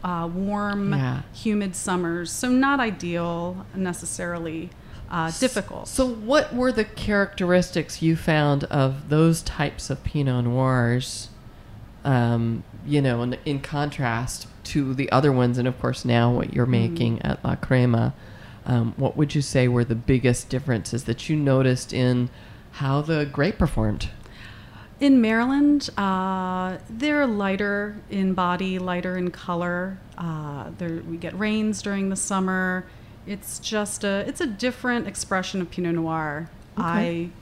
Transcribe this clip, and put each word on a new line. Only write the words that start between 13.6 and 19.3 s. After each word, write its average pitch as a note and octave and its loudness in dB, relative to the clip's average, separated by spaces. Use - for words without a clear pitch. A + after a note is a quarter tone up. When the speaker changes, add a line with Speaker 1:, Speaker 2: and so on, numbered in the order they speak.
Speaker 2:
to C3+ 0
the C3+ -2
other C#3 6
ones, B2 4
and B2 2
of B2+ -2
course B2 -2
now A#2+ 6
what - 0
you're A#2+ 4
Speaker 1:
Mm. B2+ 0
Speaker 2:
making A#2+ 2
at - -2
La B2+ 0
Crema? B2 4
Um, A#2 2
what C3+ 0
would D3 2